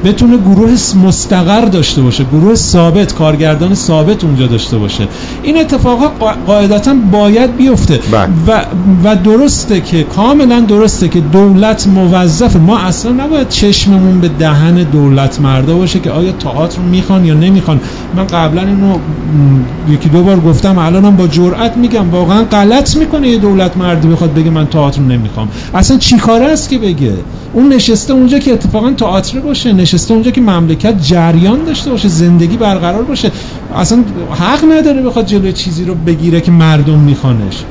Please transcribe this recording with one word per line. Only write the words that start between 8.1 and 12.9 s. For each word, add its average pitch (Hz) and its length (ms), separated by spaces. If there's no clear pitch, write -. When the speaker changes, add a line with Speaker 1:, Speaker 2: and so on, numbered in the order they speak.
Speaker 2:
بله. 101 160
Speaker 1:
و، 220 140
و 214 120
درسته 214 680
که، 160 220
کاملاً 240 560
درسته 208 480
که 180 120
دولت 196 680
موظفه. 180 720
ما 190 180
اصلاً 185 340